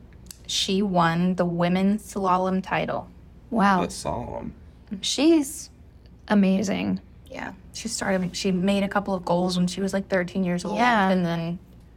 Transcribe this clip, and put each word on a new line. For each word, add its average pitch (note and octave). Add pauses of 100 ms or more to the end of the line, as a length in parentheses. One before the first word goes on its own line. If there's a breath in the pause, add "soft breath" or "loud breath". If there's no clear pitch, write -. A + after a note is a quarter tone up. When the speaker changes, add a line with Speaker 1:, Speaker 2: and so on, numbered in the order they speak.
(460)
Speaker 1:
She -
won F3
the F3+
women's F3
slalom F#3+
title. - (420)
Speaker 2:
Wow. G3
Speaker 3:
That's -
solemn. - (480)
Speaker 2:
She's - (580)
amazing. F#3+ (300)
Speaker 1:
Yeah. - (200)
She -
started, F#3
she G3
made G3
a G3+
couple G3+
of F3+
goals F3+
when F3+
she F3+
was, G3
like, G3
thirteen F#3
years F3
old. G3+
Speaker 2:
Yeah. A3
Speaker 1:
And F#3
then E3+ (380)